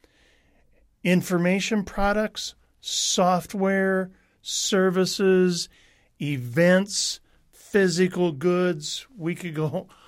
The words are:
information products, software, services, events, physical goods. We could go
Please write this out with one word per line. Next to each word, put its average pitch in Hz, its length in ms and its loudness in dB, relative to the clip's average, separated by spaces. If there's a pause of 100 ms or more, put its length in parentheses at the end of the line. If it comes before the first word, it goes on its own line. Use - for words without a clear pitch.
(1040)
information 185 800 0
products, 208 720 -2 (260)
software, 190 1300 0 (320)
services, 185 1300 2 (500)
events, 160 1000 0 (560)
physical 180 560 2
goods. 175 720 -2 (120)
We 170 180 -6
could 175 180 -10
go 156 360 -4 (180)